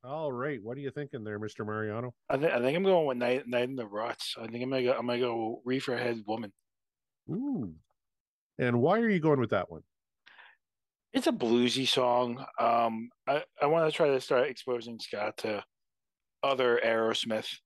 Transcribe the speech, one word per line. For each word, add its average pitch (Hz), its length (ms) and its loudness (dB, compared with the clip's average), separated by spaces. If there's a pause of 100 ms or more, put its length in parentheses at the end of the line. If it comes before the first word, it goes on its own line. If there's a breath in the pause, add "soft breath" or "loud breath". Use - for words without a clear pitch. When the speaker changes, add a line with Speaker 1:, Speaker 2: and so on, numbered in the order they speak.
Speaker 1:
All 151 240 -4
right, 127 320 -4
what 117 140 -8
are 143 40 -12
you 139 100 -6
thinking 139 340 -8
there, 104 140 -6
Mister 107 260 -8
Mariano? 107 480 -4 (160)
Speaker 2:
I 139 80 0
thi-, 151 140 2
I 120 100 0
think 131 160 2
I'm 190 80 0
going 180 220 6
with 131 100 0
Night, 123 300 0
Night 123 240 0
in 135 40 -8
the 120 120 -6
Ruts. 107 520 -6
I 113 100 -10
think 120 140 -6
I'm 127 60 -4
gonna 131 140 0
go, 139 100 4
I'm 120 140 0
gonna 123 120 0
go 117 460 -2
Reefer 127 320 -2
Head 120 300 -2
Woman. 107 260 -4 (800)
Speaker 1:
Ooh. 190 420 -4 (880)
And 120 220 2
why 180 200 4
are 233 80 2
you 190 120 4
going 147 200 4
with 113 100 0
that 98 200 0
one? 80 120 -12 (1300 loud breath)
Speaker 2:
It's 254 140 0
a 320 60 2
bluesy 123 560 2
song. 123 560 2 (160)
Um, 117 480 2 (180)
I, 143 160 0 (180)
I 143 60 2
wanna 160 240 4
try 151 180 2
to 135 120 4
start 131 280 2
exposing 120 520 -6
Scott 104 380 -6
to 107 260 -4 (760)
other 127 420 2
Aerosmith 113 640 0 (180)